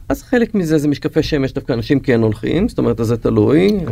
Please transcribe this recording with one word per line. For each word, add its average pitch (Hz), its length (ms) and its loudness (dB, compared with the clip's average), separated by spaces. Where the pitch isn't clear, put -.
אז - 140 -4
חלק 233 320 0
מזה 160 240 0
זה 143 100 0
משקפי 147 340 -2
שמש, 135 300 -2
דווקא - 200 -6
אנשים 120 280 0
כן 123 220 2
הולכים, 127 460 0
זאת - 100 -6
אומרת, 117 220 0
אז 117 60 0
זה 117 100 0
תלוי, 117 540 2